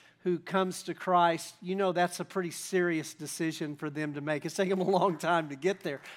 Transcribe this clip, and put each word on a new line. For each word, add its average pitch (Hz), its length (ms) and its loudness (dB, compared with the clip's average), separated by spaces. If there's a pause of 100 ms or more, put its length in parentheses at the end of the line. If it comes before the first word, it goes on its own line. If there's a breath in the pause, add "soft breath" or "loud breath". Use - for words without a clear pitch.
(200 soft breath)
who 180 180 0
comes 185 460 -2
to 170 100 -6
Christ, 175 640 2
you 185 140 -4
know 190 180 2
that's 175 280 2
a 170 40 -4
pretty 180 260 -4
serious 170 640 0
decision 156 640 -6
for 151 140 -6
them 147 240 -4
to 143 80 -6
make. 151 240 -2
It's 160 80 -6
taken 190 240 2
them 185 100 0
a - 20 4
long 175 280 4
time 165 320 2
to 139 60 -8
get 185 260 0
there. 143 180 -4 (160 loud breath)